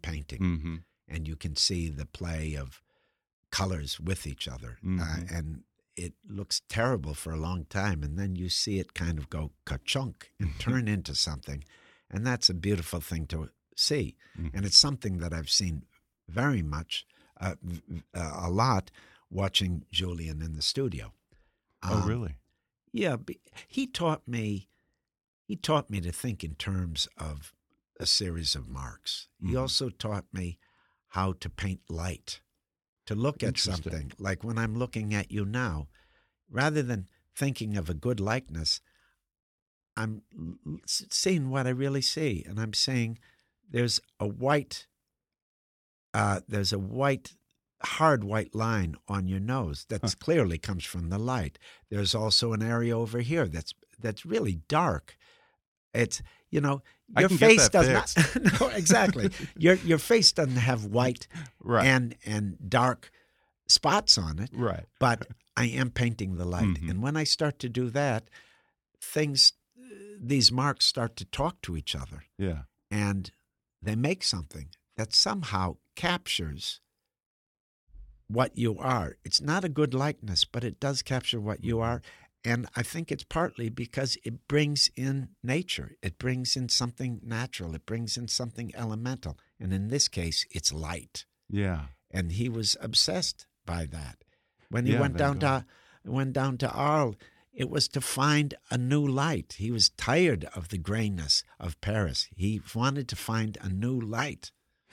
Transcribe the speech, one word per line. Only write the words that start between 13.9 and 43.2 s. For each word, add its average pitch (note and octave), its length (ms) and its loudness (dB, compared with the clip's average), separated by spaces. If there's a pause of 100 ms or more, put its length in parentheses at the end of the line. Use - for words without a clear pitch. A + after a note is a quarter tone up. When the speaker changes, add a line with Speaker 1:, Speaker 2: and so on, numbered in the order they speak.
Speaker 2:
Mm-hmm. D#2+ 180 -6
Speaker 1:
And F#2+ 100 -2
it's F#2+ 120 6
something A#2 400 2
that E2 160 -4
I've D#2+ 160 -6
seen E2 340 0 (440)
very A2+ 340 0
much, D2+ 440 -6 (340)
uh, F2+ 220 -4
v-, F2 260 -8
v-, E2+ 140 -8 (120)
uh, D#2+ 340 -6
a - 20 0
lot, G#2 400 2 (400)
watching F#2 640 -2
Julian E2 480 -4
in D#2+ 140 -6
the D#2 80 -6
studio. D2+ 500 -4 (680)
Speaker 2:
Oh, F2+ 200 0
Speaker 1:
Um, F2+ 60 0
Speaker 2:
really? G#2+ 280 -4 (560)
Speaker 1:
yeah, F#3 240 0
be-, - 240 -12 (280)
he C4 180 -4
taught E3 400 -2
me, G#2+ 420 -4 (760)
he - 120 -8
taught D3 340 -2
me G2+ 100 -2
to E2+ 120 -4
think A2+ 320 -6
in D2+ 100 -8
terms F#2 540 -4 (100)
of D2+ 340 -10 (460)
a - 80 -6
series E2+ 480 0
of B1 140 -8
marks. - 600 -10 (120)
He F#2 80 -2
Speaker 2:
Mm-hmm. B2+ 100 2
Speaker 1:
also C3 320 -2
taught G#2 420 -6
me F2 260 -6 (500)
how F#2+ 320 0
to E2 100 -8
paint F#2+ 380 -6
light, E2+ 520 -8 (640)
to A2 100 -4
look C#3 260 -2
at A#2 60 0
Speaker 2:
Interesting. G2 260 0
Speaker 1:
something. D#2+ 440 -6
Like F#2 260 -4
when A2+ 140 -2
I'm A2+ 200 -2
looking A2+ 360 -4
at G#2 180 -2
you G#2 120 -2
now, G2 440 -2 (600)
rather D3 340 0
than A#2 260 -4 (260)
thinking A2+ 420 -2
of E2 140 -2
a E2+ 40 -2
good A2+ 260 -2
likeness, F#2+ 600 -2 (1160)
I'm A2 260 -4 (160)
l-, E2 160 -8 (120)
l-, - 180 -6
s-, - 260 -4
seeing D#3 400 2
what C3 160 0
I B2+ 40 2
really C#3 320 0
see. C3+ 460 0
And G2+ 120 -6
I'm A2 140 -4
saying A#2 440 0 (500)